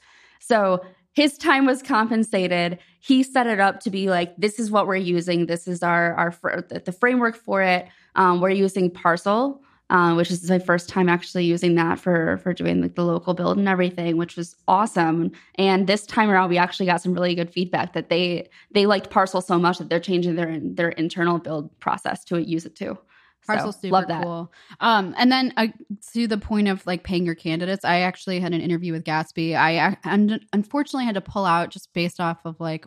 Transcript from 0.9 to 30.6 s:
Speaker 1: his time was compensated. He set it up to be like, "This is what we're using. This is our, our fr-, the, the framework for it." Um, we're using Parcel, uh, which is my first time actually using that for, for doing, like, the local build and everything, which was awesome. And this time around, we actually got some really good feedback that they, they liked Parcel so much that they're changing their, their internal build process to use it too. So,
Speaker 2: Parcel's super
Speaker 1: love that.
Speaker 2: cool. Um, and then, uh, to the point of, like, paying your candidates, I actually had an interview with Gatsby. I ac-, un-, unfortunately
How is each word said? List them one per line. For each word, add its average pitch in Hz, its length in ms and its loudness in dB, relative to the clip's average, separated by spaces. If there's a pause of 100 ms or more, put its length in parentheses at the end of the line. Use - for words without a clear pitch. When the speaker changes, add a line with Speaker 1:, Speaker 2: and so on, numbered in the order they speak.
Speaker 1:
his 294 240 2
time 277 280 4
was 269 160 2
compensated. 196 960 0 (220)
He 262 220 4
set 262 240 0
it 214 140 0
up 196 200 2
to 208 100 -4
be 190 200 -2
like, 175 260 0
"This 202 220 -2
is 220 120 -2
what 202 160 2
we're 190 100 0
using. 175 500 0
This 170 200 -6
is 175 160 -6
our, 170 320 2
our 170 180 0
fr-, - 360 -6
the, - 160 -10
the 185 80 -6
framework 240 440 0
for 196 260 -2
it." 180 240 2 (280)
Um, 180 260 4
we're 190 100 2
using 190 400 2
Parcel, 202 720 -2 (280)
uh, 175 240 4
which 175 160 2
is 175 180 -4
my 185 100 4
first 175 300 0
time 185 220 2
actually 175 340 -2
using 170 300 2
that 170 240 2
for, 170 400 0
for 180 160 -4
doing, 175 260 0
like, 175 140 -2
the 175 100 -2
local 170 300 -2
build 175 240 0
and 202 100 2
everything, 180 480 0
which 170 200 -4
was 170 200 -10 (100)
awesome. 175 680 0 (240)
And 190 300 2
this 202 200 0
time 214 240 0
around, 190 180 4
we 175 80 0
actually 180 300 0
got 175 160 0
some 180 100 0
really 175 220 0
good 170 160 -4
feedback 180 420 -4
that - 160 -6
they, 175 400 -2 (220)
they 202 160 4
liked 202 240 0
Parcel 190 320 2
so 175 160 0
much 175 200 2
that 151 120 -8
they're 170 100 0
changing 175 360 -2
their, 165 260 -4
their 175 280 -2
internal 170 480 -2
build 156 400 -10
process - 480 -6
to 170 140 -2
use 165 240 -4
it - 100 -18
too. - 220 -10 (480)
So, - 100 -12
Speaker 2:
Parcel's 202 260 -4
super 185 120 -4
Speaker 1:
love 185 140 2
that. 165 160 -4
Speaker 2:
cool. 170 300 -8 (280)
Um, 208 380 2
and 247 140 4
then, 262 240 0
uh, 220 100 0 (460)
to 233 140 -2
the 214 120 -2
point 208 300 0
of, 190 180 -4
like, 175 160 -4
paying 180 240 -2
your 170 80 -2
candidates, 175 500 -4
I 175 140 2
actually 180 400 -4
had 175 160 -4
an 165 60 0
interview 170 320 -2
with 160 120 -6
Gatsby. 160 520 -4
I 160 320 2
ac-, 190 160 -4
un-, 208 480 0
unfortunately 262 540 -4